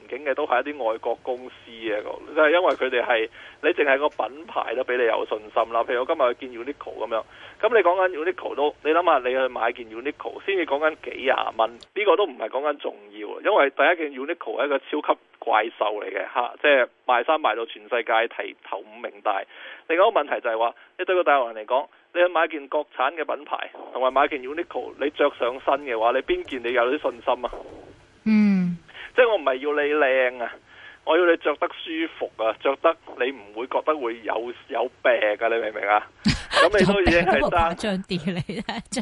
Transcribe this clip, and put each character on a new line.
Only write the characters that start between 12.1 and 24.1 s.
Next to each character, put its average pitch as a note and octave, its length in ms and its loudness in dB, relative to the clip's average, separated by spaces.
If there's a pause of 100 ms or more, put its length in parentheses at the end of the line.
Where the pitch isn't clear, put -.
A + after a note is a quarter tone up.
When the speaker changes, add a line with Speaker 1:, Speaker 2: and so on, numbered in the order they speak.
Speaker 1:
都 G#3 100 2
唔 B2+ 120 -8
係 A2+ 100 -4
講 B2 140 -4 (100)
緊 C#3+ 60 -14
重 - 180 -8 (160)
要 G#2 160 -10
啊， - 160 -10
因 F#3+ 100 2
為 C#3+ 160 4
第 - 140 0
一 D#3+ 260 0
件 C3 100 -10
Uniqlo C3 400 -6
係 C#3+ 60 0
一 - 20 -2
個 C#3 100 0
超 D3+ 360 -2
級 - 40 -8 (200)
怪 A2+ 260 2
獸 A2+ 140 -6
嚟 G#2 320 -2
嘅 G2 240 -6
吓， A#2+ 260 -2
即 D3+ 80 0
係 C3+ 200 6 (180)
賣 A#2+ 180 4
衫 D#3 160 2
賣 A2+ 140 0
到 A#2 120 -4
全 G#2+ 160 -14
世 A#2 200 -2
界 A#2 260 2
提 G#2 280 -10 (120)
頭 G#2+ 100 -6
五 F2 80 -16 (140)
名 G#2 120 -10 (100)
大。 G2 180 0 (480)
另 E3 120 2
外 G#3+ 80 6
一 - 40 2
個 F3 80 2
問 D3 60 0
題 A#2+ 140 -2
就 A#2+ 80 -4
係 A2+ 100 0
話， A#2 160 0 (240)
你 F#3 60 -6
對 F#3 100 0
個 F3+ 100 4
大 D3 140 6
陸 A#2 140 0
人 G#2+ 140 -12
嚟 - 20 -10
講， C3 180 0 (280)
你 F3 60 2
去 F3+ 80 6
買 E3 200 2
件 C#3+ 200 -10
國 D3+ 180 -2 (100)
產 C3+ 180 0
嘅 D3 100 -6
品 B2 200 -6
牌， - 260 -8 (220)
同 B2 100 -6
埋 B2+ 100 4